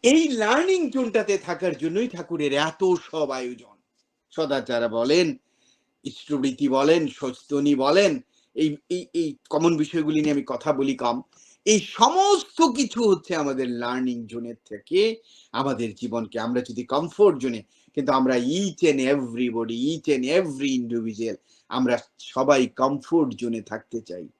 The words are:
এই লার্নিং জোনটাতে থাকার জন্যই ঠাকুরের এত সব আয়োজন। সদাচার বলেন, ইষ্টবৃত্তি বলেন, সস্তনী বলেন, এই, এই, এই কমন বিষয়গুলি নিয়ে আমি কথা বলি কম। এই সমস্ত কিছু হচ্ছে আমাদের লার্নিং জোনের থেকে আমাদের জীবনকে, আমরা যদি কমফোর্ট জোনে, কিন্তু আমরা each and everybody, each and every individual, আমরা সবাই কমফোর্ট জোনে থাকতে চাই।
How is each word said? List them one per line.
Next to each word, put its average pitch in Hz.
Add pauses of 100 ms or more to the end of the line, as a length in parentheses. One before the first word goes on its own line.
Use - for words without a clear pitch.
এই 302
লার্নিং 277
জোনটাতে 220
থাকার 175
জন্যই 170
ঠাকুরের 170
এত 156 (280)
সব 151
আয়োজন। 123 (520)
সদাচার 120
বলেন, 135 (680)
ইষ্টবৃত্তি 135
বলেন, 147
সস্তনী 143
বলেন, 147 (340)
এই, 151 (120)
এই, 180
এই 160 (140)
কমন 165
বিষয়গুলি 156
নিয়ে 151
আমি 139
কথা 139
বলি 135
কম। 123 (440)
এই 214
সমস্ত 349
কিছু 240
হচ্ছে 180
আমাদের 135
লার্নিং 120
জোনের 117 (100)
থেকে 196 (300)
আমাদের 117
জীবনকে, 113
আমরা 120
যদি 123
কমফোর্ট 160
জোনে, 117 (300)
কিন্তু 143
আমরা 131
each 160
and 139
everybody, 120
each 147
and 139
every 135
individual, 113 (340)
আমরা 120 (220)
সবাই 135
কমফোর্ট 135
জোনে 113
থাকতে 110
চাই। 90 (120)